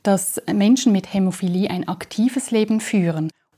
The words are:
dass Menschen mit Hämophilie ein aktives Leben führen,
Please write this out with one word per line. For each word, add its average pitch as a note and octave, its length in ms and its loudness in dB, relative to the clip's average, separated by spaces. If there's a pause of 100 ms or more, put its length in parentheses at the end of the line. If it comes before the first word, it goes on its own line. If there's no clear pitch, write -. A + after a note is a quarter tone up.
dass - 460 0
Menschen G#3 420 4
mit G3 220 0
Hämophilie F#3 560 0
ein F3+ 180 -6
aktives A#3+ 640 -2
Leben A3 280 2
führen, E3 520 0 (260)